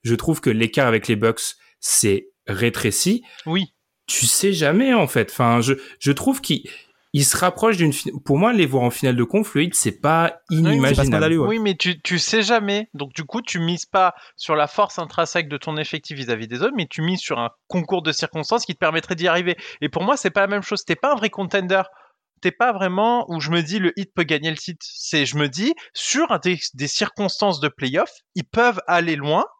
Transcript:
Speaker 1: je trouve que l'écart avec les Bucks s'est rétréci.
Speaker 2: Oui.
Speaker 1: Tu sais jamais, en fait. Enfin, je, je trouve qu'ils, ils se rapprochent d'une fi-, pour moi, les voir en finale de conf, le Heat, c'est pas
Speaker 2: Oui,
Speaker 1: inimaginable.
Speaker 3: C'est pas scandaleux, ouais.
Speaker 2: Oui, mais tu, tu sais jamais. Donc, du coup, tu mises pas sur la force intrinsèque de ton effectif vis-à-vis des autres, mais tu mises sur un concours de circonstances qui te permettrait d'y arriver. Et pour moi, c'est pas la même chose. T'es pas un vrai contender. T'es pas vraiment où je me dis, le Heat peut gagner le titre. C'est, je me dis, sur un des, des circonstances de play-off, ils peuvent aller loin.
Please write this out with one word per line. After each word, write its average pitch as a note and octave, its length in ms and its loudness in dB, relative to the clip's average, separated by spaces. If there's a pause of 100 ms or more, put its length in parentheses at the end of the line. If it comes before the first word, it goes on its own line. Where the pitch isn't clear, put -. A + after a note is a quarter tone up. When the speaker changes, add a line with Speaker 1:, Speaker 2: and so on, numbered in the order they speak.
Speaker 1:
je A#2 140 0
trouve D#3 260 -2
que - 80 0
l'écart A2+ 380 2
avec A2+ 200 2
les A2+ 80 2
Bucks A2+ 420 -2 (220)
s'est - 500 0 (180)
rétréci. A#2 760 0 (220)
Speaker 2:
Oui. F3 300 -2 (320)
Speaker 1:
Tu G#2+ 180 0
sais G3 260 2
jamais, F#3 420 4
en G3 140 4
fait. A#2 240 0
Enfin, A#2+ 300 4
je, A#2 120 2 (260)
je C#3 120 0
trouve C4 300 0
qu'ils, - 220 -2 (500)
ils C#3+ 100 2
se - 140 2
rapprochent F#3 400 2
d'une D#3+ 160 4
fi-, - 180 -6 (140)
pour C#3 120 4
moi, G#3+ 140 4
les G3+ 140 4
voir C3 180 2
en B2 60 4
finale B2+ 260 0
de A#2+ 80 2
conf, G3+ 320 0
le C#3+ 80 4
Heat, F3 120 -2
c'est - 260 -2
pas E3 480 2
Speaker 2:
Oui, D#3+ 80 2
Speaker 1:
inimaginable. D3+ 300 4
Speaker 3:
C'est C#3 140 4
pas - 40 4
scandaleux, D#3 340 2
ouais. C#3 80 2
Speaker 2:
Oui, A3+ 120 0
mais G3+ 160 0
tu, F3+ 260 -2
tu F3 180 -2
sais A3 220 0
jamais. G#3 520 0
Donc, C#3 200 -8
du D#3+ 100 -8
coup, G#3+ 180 -6
tu F#3 180 -6
mises E3+ 260 -2
pas F#3 300 2 (200)
sur - 220 -2
la D3 100 2
force - 320 0
intrinsèque E3 480 -2
de C#3+ 80 -8
ton D3+ 220 -6
effectif D3+ 400 -8
vis-à-vis A2+ 320 -4
des B2 120 -6
autres, A#3+ 140 0
mais F3+ 120 -4
tu - 140 -8
mises F3 200 0
sur C3 180 -4
un A#2 120 -2 (160)
concours F3+ 340 -2
de D#3+ 100 -2
circonstances D#3+ 540 -4
qui F#3 80 -8
te - 60 -10
permettrait D#3+ 360 -2
d'y E3+ 140 0
arriver. F3 260 0 (240)
Et D3 80 -4
pour E3 160 -4
moi, A#3+ 140 2
c'est F#3 140 -2
pas G3+ 100 2
la G3+ 60 2
même G3+ 160 -2
chose. - 200 -6
T'es E3+ 120 -2
pas C#4 180 0
un - 20 4
vrai A3 140 -2
contender. F#3+ 540 0 (580)
T'es F3 100 0
pas A#3+ 220 0
vraiment G3 580 0
où E3 80 -6
je D3+ 120 -4
me E3+ 100 2
dis, E3+ 180 -4
le F3+ 180 0
Heat G3 160 -8
peut F3 100 -2
gagner D#3 260 -2
le D#3 80 -6
titre. - 320 -12
C'est, - 360 -2
je B2+ 120 -4
me D3 100 2
dis, F#3+ 260 -2 (200)
sur - 380 -2
un F#3+ 80 0
des, F3+ 200 -2 (140)
des C3+ 140 -6
circonstances F#3+ 720 -2
de - 80 0
play-off, C#3+ 420 -2 (240)
ils E3+ 80 -4
peuvent A#3 440 0
aller E3+ 280 2
loin. D3+ 300 0 (140)